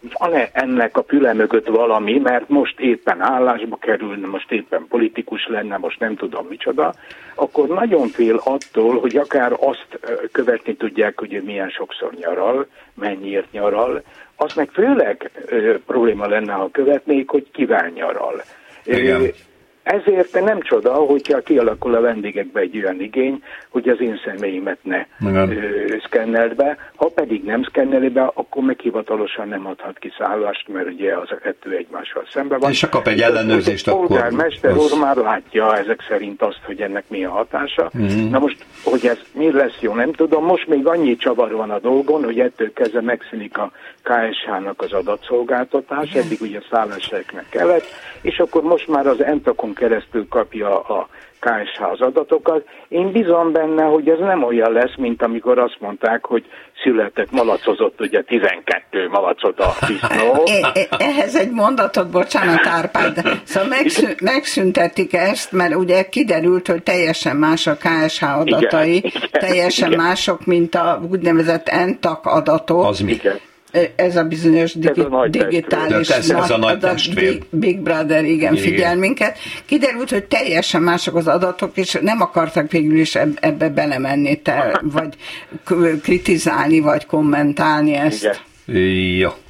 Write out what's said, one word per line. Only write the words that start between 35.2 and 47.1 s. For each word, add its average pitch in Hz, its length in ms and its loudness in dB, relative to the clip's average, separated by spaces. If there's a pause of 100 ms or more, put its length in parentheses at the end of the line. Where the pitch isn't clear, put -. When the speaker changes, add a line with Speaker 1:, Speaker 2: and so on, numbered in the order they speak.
Speaker 1:
ezek 107 220 -2 (100)
szerint 101 320 -4
azt, 104 240 -2
hogy 101 160 -10
ennek 101 260 -6
mi 95 180 -6
a 90 40 -6
hatása. 143 640 -4
Speaker 2:
Mhm. 107 360 -2
Speaker 1:
Na 135 100 2
most, 139 260 -2 (180)
hogy 117 220 0
ez 120 120 2 (160)
mi 156 180 2
lesz, 135 280 2
jó, 107 140 -2
nem 120 180 0
tudom. 160 340 2
Most 175 220 2
még 143 200 2
annyi 160 280 2
csavar 117 360 0
van 110 200 -4
a 104 80 -4
dolgon, 139 440 2
hogy 113 160 -2
ettől 123 340 -2
kezdve 117 280 0
megszűnik 113 560 -6
a 104 140 -4 (320)
K 123 60 -8
S 113 360 -2
H-nak 98 360 -6
az 92 120 -6
adatszolgáltatás, 123 1200 -2
eddig 160 280 -2
ugye 104 180 -8 (120)
szálláshelyeknek 101 800 -4